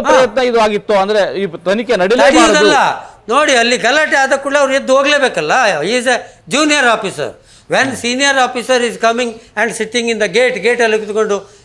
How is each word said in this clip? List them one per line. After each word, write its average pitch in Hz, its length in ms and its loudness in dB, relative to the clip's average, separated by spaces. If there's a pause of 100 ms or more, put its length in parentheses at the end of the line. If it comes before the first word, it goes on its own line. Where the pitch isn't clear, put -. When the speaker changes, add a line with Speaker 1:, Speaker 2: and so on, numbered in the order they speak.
Speaker 1:
ಹಾ. 294 80 2
Speaker 2:
ಪ್ರಯತ್ನ 254 280 2
ಇದು 240 200 0
ಆಗಿತ್ತು, 208 340 0
ಅಂದ್ರೆ 190 480 0
ಈ 196 40 -4
ತನಿಖೆ 202 500 -4
ನಡೀಲೇಬಾರದು. 247 400 2
Speaker 1:
ತಡೆಯುವುದಲ್ಲ. 302 380 4 (540)
ನೋಡಿ, 285 240 2
ಅಲ್ಲಿ 240 240 2
ಗಲಾಟೆ 294 400 0
ಆದ 269 200 2
ಕೂಡಲೇ 277 220 -2
ಅವ್ರು 269 160 2
ಎದ್ದು 262 220 0
ಹೋಗ್ಲೇಬೇಕಲ್ಲ. 233 840 0
He 165 80 -4
is 240 180 -2
a 247 100 0 (340)
junior 294 320 2
officer. 185 480 -2 (400)
When 233 340 -2
senior 254 460 0
officer 240 400 -2
is 185 100 -10
coming 233 300 0
and 214 420 -6
sitting 226 320 -4
in 233 140 -2
the 208 100 0
gate, 233 300 0
ಗೇಟಲ್ಲಿ 226 400 0
ಕೂತ್ಕೊಂಡು 208 520 -4 (140)